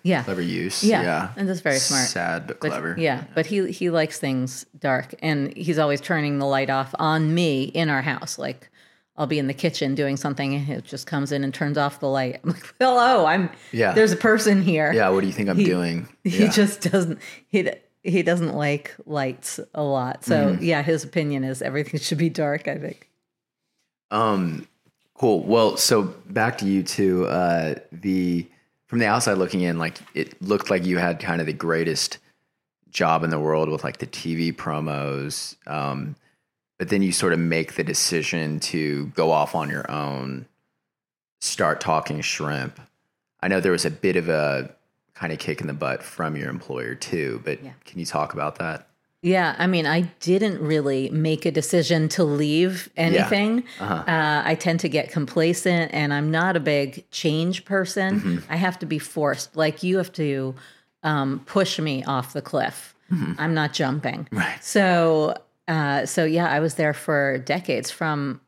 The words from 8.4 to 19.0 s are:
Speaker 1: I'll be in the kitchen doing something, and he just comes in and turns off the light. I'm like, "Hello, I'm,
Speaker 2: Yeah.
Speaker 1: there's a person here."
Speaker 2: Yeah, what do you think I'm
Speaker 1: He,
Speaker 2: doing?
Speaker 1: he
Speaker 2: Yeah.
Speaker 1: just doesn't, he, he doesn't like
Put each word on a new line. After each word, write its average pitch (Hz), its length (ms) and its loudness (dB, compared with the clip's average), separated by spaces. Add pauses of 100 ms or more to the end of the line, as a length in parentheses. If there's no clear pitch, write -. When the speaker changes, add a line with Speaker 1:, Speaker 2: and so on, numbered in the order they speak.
Speaker 1:
I'll 151 100 -2
be 151 120 0
in 139 80 0
the 139 60 -2
kitchen 147 420 0
doing 139 200 0
something, 139 400 -2
and 143 100 -2
he 139 160 -4
just - 240 -14
comes 139 280 -2
in 139 100 0
and 135 100 -4
turns 147 240 -2
off 143 220 0
the 143 80 -2
light. 135 360 0
I'm 170 80 0
like, - 280 -12
"Hello, 247 460 6
I'm, 175 240 4 (240)
Speaker 2:
Yeah. 113 200 4
Speaker 1:
there's 214 200 6
a 175 40 0
person 214 440 6
here." 160 320 4
Speaker 2:
Yeah, 107 160 4
what 95 120 4
do 98 60 2
you 95 60 0
think 101 160 0
I'm 90 80 2
Speaker 1:
He, 101 80 6
Speaker 2:
doing? 90 420 0 (160)
Speaker 1:
he 190 200 4
Speaker 2:
Yeah. 214 80 6
Speaker 1:
just 202 300 2 (100)
doesn't, 175 280 2 (280)
he, 185 220 2 (340)
he 180 200 2
doesn't 170 300 2
like 147 400 -2 (120)